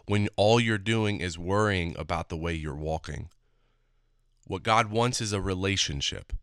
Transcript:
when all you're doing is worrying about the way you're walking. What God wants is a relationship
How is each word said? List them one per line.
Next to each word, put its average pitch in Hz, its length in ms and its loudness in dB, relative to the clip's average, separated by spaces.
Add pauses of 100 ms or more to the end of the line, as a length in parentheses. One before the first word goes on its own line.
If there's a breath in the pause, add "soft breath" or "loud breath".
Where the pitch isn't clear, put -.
when 104 280 2
all 107 240 6
you're 113 180 2
doing 104 440 -2
is 85 160 -4
worrying 92 600 0
about 80 300 -4
the 85 100 -6
way 85 160 -2
you're 76 220 -6
walking. 76 540 -6 (1160)
What - 180 -8
God 110 260 4
wants 117 320 0
is 107 100 -4
a 104 80 0
relationship 92 1040 -2